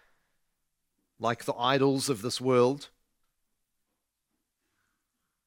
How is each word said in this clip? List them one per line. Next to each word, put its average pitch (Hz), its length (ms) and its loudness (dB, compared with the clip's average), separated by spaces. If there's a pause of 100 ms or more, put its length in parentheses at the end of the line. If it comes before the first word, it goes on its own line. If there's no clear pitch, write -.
(1200)
like 113 260 -4
the 143 100 -4
idols 135 540 0
of 113 140 -4
this 120 180 -6
world. 127 480 2 (2500)